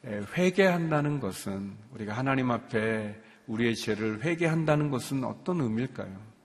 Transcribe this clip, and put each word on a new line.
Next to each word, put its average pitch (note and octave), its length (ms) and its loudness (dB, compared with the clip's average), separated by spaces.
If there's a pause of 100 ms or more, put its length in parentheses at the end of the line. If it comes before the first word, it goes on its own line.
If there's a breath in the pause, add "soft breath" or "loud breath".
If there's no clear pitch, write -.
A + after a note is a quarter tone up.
에, G#2 160 -6 (160)
회개한다는 E3+ 840 4
것은, G2 540 -6 (180)
우리가 G#2 200 -6
하나님 C3 380 0
앞에 A2 720 -2 (260 loud breath)
우리의 A2+ 300 2
죄를 G#2+ 460 -2
회개한다는 D#3+ 680 2
것은 C3 320 -2
어떤 D#3 380 -2
의미일까요? A2 720 -4 (120)